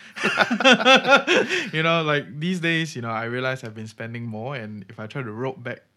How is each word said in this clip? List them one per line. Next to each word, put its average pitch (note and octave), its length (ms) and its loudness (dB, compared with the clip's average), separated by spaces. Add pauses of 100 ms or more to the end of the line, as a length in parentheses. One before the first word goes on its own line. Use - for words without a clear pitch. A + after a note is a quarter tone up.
(220)
<laughs> C4 1500 4
you D#3 100 0
know, E3 200 2
like, D3 340 -2
these F3+ 220 -2
days, D#3+ 380 -2
you A#2+ 40 -6
know, A2+ 100 -4
I A2+ 140 -4
realize B2+ 380 -4
I've A2 120 -10
been A2 120 -10
spending A#2 380 -10
more, A#2 300 -8
and G#2+ 340 -10
if A2+ 100 -16
I G#2+ 80 -10
try C#3 160 -8
to A2 80 -10
rope A#2+ 320 -6
back, B2 200 -10 (140)